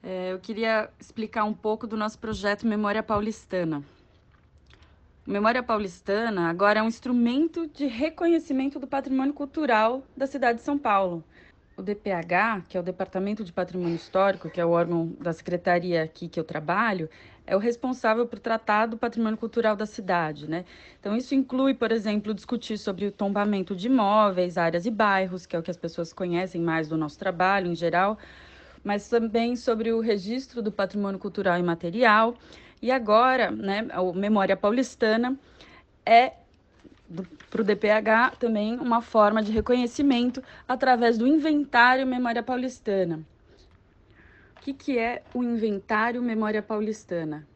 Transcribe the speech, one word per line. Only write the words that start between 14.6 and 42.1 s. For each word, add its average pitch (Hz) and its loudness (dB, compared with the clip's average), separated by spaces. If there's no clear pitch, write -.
o 170 4
órgão 170 0
da 170 -4
secretaria 175 0
aqui 160 -8
que 170 -6
eu 160 -2
trabalho, 175 -2
é - -2
o 196 4
responsável 240 0
por 233 -12
tratar 220 0
do 226 -6
patrimônio 226 -2
cultural 220 0
da 208 -6
cidade, 165 -4
né? 170 -4
Então, 208 -4
isso 254 -2
inclui, 269 2
por 220 0
exemplo, 208 -2
discutir 220 -6
sobre 190 -4
o 202 -2
tombamento 202 -2
de 180 -6
imóveis, 202 4
áreas 175 0
e 247 -2
bairros, 190 0
que - -10
é 170 0
o - -8
que 175 -8
as 170 -8
pessoas 165 -8
conhecem 180 -4
mais 165 0
do 160 -4
nosso 151 -4
trabalho 185 0
em 175 -2
geral, 175 0
mas 202 -6
também 233 0
sobre 226 -2
o 226 0
registro 226 -4
do 208 -2
patrimônio 196 -4
cultural 190 -2
imaterial. 208 2
E 226 -2
agora, 240 4
né, 202 -4
o 185 0
Memória 196 2
Paulistana 240 0
é, 233 6
do, 170 -10
pro - -2
D 202 2
P 208 2
H, 220 4
também 220 0
uma 233 0
forma 214 4
de 208 -2
reconhecimento 247 2
através 240 4
do 226 2
inventário 269 4
Memória 247 -2